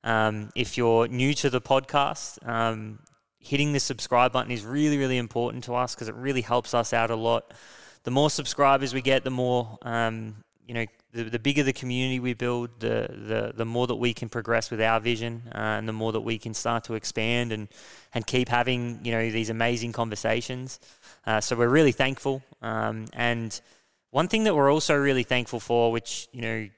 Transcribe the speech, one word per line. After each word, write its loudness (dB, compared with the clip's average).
Um, 2
if -2
you're 6
new 2
to 0
the 0
podcast, 0
um, -2
hitting 0
the 2
subscribe 2
button -2
is -6
really, 2
really 0
important -4
to -6
us -2
'cause -10
it -10
really -2
helps 0
us 2
out 2
a -2
lot. 0
The -6
more 4
subscribers 2
we -2
get, 2
the -2
more, 0
um, -4
you -12
know, -2
the, -4
the -4
bigger 2
the 2
community -2
we -2
build, -4
the, -2
the, -4
the -4
more 0
that 0
we 0
can -8
progress -2
with -4
our 4
vision, -2
uh, -8
and -2
the -4
more -2
that -2
we -4
can -10
start -2
to -6
expand -2
and, -8
and -2
keep 2
having, 0
you -2
know, 0
these -2
amazing -2
conversations. -4
Uh, 2
so -2
we're 4
really 6
thankful. -2
Um, -4
and -2
one 0
thing 2
that 4
we're 6
also 2
really 2
thankful -2
for, 2
which, -6
you -10
know -4